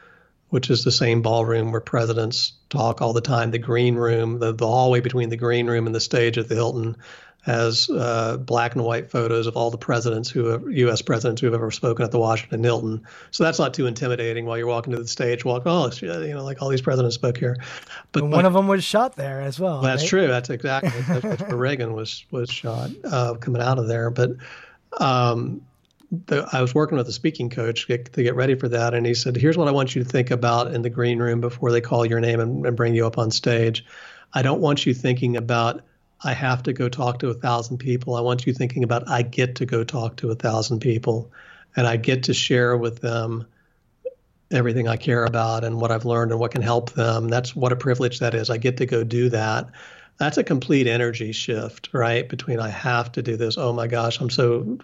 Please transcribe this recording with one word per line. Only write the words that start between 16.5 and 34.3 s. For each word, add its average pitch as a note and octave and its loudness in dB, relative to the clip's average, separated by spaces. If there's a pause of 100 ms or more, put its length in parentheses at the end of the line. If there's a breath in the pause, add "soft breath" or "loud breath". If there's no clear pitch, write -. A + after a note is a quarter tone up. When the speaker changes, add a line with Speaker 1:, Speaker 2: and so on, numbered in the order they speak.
Speaker 1:
all - -4
these C3 0
presidents B2+ 2
spoke B2 -2
here." B2 -2 (540 loud breath)
But, C#3+ 0
Speaker 2:
And D3 0
Speaker 1:
but D#3 2
Speaker 2:
one F3+ 6
of F#3 6
them G3 4
was G3 2
shot B3 0
there C#3 -8
as C#3 -6
well, F3 -2
Speaker 1:
That's C3 0
Speaker 2:
right? D#3+ -2
Speaker 1:
true. F#3 4
That's B2 0
exactly, C3+ -2
Speaker 2:
<laughs> C3+ -2
Speaker 1:
that's G3 -4
where C#3 -4
Reagan B2 -2
was, A2 -8
was B2 -4
shot, A#2+ -6 (140)
uh, B2 -2
coming A#2+ -4
out B2+ 2
of A2+ -2
there. A#2 0
But, B2 0 (640 loud breath)
um, B2 0 (640)
the, C#3 -2
I C3 2
was B2 0
working D3+ 2
with A#2+ 0
a A#2 -8
speaking B2+ -4
coach A#2 -2
to - -10
get, B2 -4
to C#3 2
get A#2+ 2
ready B2+ 2
for C3 -2
that, A#2+ 2
and A#2+ 2
he A#2+ 2
said, B2 -2
"Here's D#3 4
what D#3+ 4
I C#3+ 4
want C3+ 2
you B2+ 0
to A#2+ -4
think B2+ 2
about A#2+ 2
in A#2+ -2
the A#2+ -2
green A#2+ 0
room A#2 2
before A#2+ -2
they A#2 4
call A#2+ 2
your A#2 2
name A#2 2
and, C3 -2
and B2 0
bring A#2 2
you A2+ 4
up A2+ -2
on A2+ 2
stage. A2+ 2 (480 loud breath)